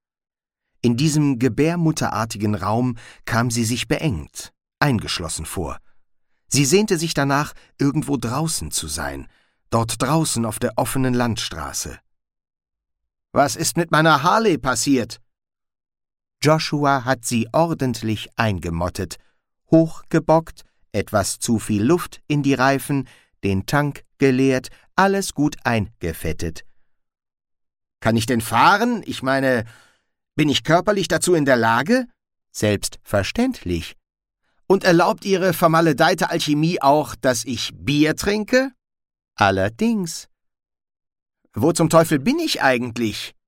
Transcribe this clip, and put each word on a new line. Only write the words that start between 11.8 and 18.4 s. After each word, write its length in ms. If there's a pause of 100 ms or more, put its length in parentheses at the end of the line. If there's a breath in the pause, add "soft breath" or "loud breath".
"Was 220
ist 220
mit 140
meiner 320
Harley 340
passiert?" 600 (1200)
Joshua 640
hat 200
sie 260
ordentlich 840
eingemottet, 800 (540)